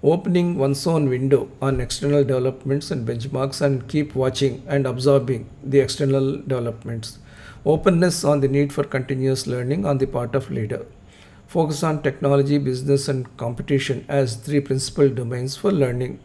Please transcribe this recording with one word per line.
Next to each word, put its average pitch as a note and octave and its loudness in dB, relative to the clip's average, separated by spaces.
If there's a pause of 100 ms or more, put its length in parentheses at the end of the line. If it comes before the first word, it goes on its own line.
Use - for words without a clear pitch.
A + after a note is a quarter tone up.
Opening F3 2
one's C#3 0
own D#3+ 2
window C3 2 (100)
on C3+ 0
external C#3+ 0
developments C3 -2
and B2 -4
benchmarks C3 -4
and C#3 0
keep D3+ -2
watching C3 0
and C#3 0
absorbing B2+ 2 (160)
the C#3 4
external C3+ 0
developments. A#2 -6 (460)
Openness E3 2
on C#3+ 2
the C#3 2
need C#3+ 2
for C#3+ -2
continuous C3 -2
learning C3 -2
on C#3 2
the C3 2
part A#2+ -4
of - -2
leader. A2 -6 (600)
Focus D#3+ 0
on D3+ 0
technology, C#3 2
business C#3 0
and C3 -4
competition A#2+ -2
as C3 0
three C#3+ 0
principal C#3 2
domains B2 -4
for G3 0
learning. B2+ 0